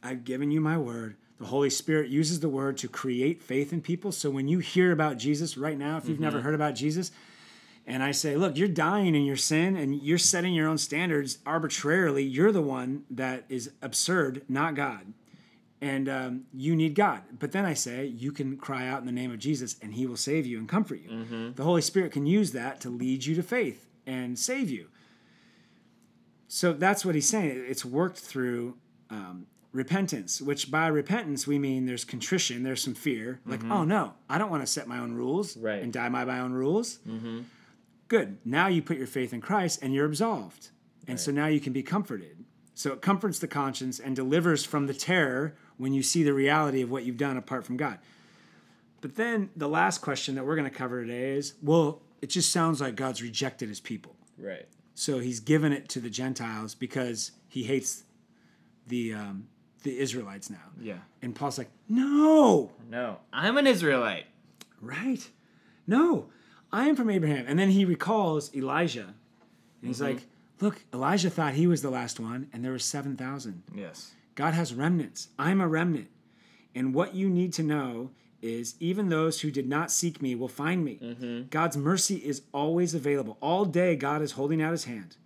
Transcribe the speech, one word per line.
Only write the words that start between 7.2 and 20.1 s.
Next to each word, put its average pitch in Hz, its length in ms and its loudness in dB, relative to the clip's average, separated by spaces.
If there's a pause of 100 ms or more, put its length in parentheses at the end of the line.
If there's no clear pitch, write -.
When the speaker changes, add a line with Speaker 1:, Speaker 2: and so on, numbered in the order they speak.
Speaker 1:
and 131 160 -2
I 139 80 2
say, 143 240 0
"Look, 160 220 2
you're 196 100 4
dying 180 480 2
in 143 80 4
your 139 140 0
sin 170 400 2
and 143 260 0
you're 156 140 2
setting 175 360 2
your 156 140 2
own 156 100 2
standards 147 680 0
arbitrarily. 156 760 2
You're 139 280 4
the 190 100 2
one 135 480 -2
that 127 380 -4
is 127 240 -6 (100)
absurd, 139 680 0
not 143 260 0
God. 113 380 -4 (720)
And, 135 240 0
um, 131 460 -4
you 139 220 0
need 160 180 2
God." 165 300 2 (160)
But 131 140 -6
then 196 120 2
I 165 80 0
say, 127 320 -4
"You 127 260 -6
can 135 260 -4
cry 131 300 -6
out 135 120 -4
in 123 80 -8
the 123 40 -4
name 123 200 -4
of 113 80 -8
Jesus 127 420 -4
and 107 140 -10
he 127 100 -2
will 120 120 -4